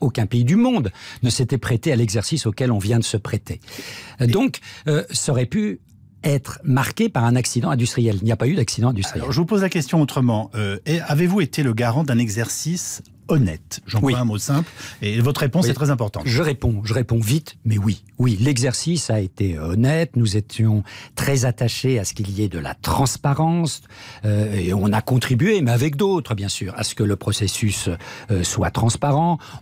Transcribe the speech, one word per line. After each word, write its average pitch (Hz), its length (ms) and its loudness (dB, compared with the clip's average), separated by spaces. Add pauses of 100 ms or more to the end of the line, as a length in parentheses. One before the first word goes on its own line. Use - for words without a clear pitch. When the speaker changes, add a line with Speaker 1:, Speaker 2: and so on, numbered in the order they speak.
Speaker 1:
aucun 120 260 0
pays 120 180 2
du 143 120 4
monde 233 360 2 (300)
ne 123 80 4
s'était 127 280 0
prêté 123 340 0
à 123 40 2
l'exercice 113 500 0
auquel 123 260 0
on 107 60 2
vient 104 200 2
de 113 60 2
se - 140 -2
prêter. - 420 -6 (600)
Euh, - 20 4
Speaker 2:
Et 120 40 4
Speaker 1:
donc, 214 320 2 (280)
euh, 151 220 2
ça - 220 -2
aurait 127 140 2
pu 208 340 -2 (440)
être 143 400 -2
marqué 135 460 0
par 120 140 0
un 120 120 4
accident 120 340 0
industriel. 117 520 2
Il - 20 0
n'y 113 80 2
a 113 40 0
pas 113 120 0
eu 151 60 2
d'accident 117 340 0
industriel. 98 360 -4
Speaker 2:
Alors, 139 80 -4
je - 80 0
vous 175 60 2
pose 202 140 2
la 190 80 2
question 165 320 0
autrement. 123 540 2
Euh, 104 320 -2
et 160 160 0
avez-vous 175 400 2
été 151 200 -2
le 123 120 2
garant 120 280 0
d'un 135 160 2
exercice 117 840 -4 (260)
honnête ? 107 580 0
J'emploie 120 260 0
Speaker 1:
Oui. 127 60 0
Speaker 2:
un 123 60 0
mot 110 120 0
simple. 143 320 0 (320)
Et 107 200 0
votre 135 200 2
réponse 156 260 2
Speaker 1:
Oui. 123 40 2
Speaker 2:
est - 40 0
très 139 160 0
importante. 117 360 -2
Speaker 1:
Je 127 160 2
réponds, 120 420 -2
je 107 80 -2
réponds 120 280 0
vite, 113 440 -2
mais 107 140 2
oui. 101 260 0 (140)
Oui, 120 220 4
l'exercice 139 720 0
a 110 100 2
été 92 380 -2
honnête. 120 580 2
Nous 107 200 2
étions 107 460 0 (320)
très 139 300 0
attachés 127 540 0
à 98 60 -2
ce - 100 -6
qu'il 98 160 -4
y 98 120 -2
ait 104 60 2
de 87 100 -6
la 73 160 -6 (420)
transparence. 160 640 0 (420)
Euh, 104 300 0
et 90 200 0
on 98 180 0
a 110 100 2
contribué, 135 600 2
mais 120 80 2
avec 139 260 0
d'autres, 180 380 0
bien 101 140 -4
sûr, 95 280 -8
à 110 80 -4
ce - 100 -6
que - 100 -2
le 104 120 2
processus, 101 720 -2 (420)
euh, 92 140 0
soit - 260 -2
transparent. 143 680 0 (240)